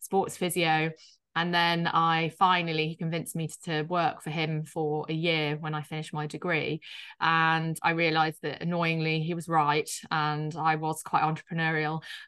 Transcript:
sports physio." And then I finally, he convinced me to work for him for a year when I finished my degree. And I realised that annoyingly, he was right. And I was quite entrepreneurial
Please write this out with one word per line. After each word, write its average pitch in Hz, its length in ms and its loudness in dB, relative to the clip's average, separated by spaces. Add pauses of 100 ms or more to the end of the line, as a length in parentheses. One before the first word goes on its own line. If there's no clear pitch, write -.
sports - 340 0
physio." 165 580 2 (440)
And 170 160 0
then 170 360 2
I 165 400 4 (100)
finally, 170 480 4
he 160 80 -4
convinced 160 400 -4
me 160 140 -4 (160)
to 156 180 -2
work 170 400 0
for 160 80 -8
him 156 340 -2
for 151 440 -4
a 165 40 -4
year 160 460 0
when 156 160 -6
I 151 80 -4
finished 156 300 -10
my 151 160 -4
degree. 156 520 -2 (400)
And 160 640 2
I 165 80 2
realised 160 520 2
that - 200 -6
annoyingly, 160 560 0
he 160 160 -2
was 165 140 -6
right. 151 420 2 (220)
And 151 420 0
I 160 220 2
was 160 260 -4
quite - 220 2
entrepreneurial 160 800 -2 (240)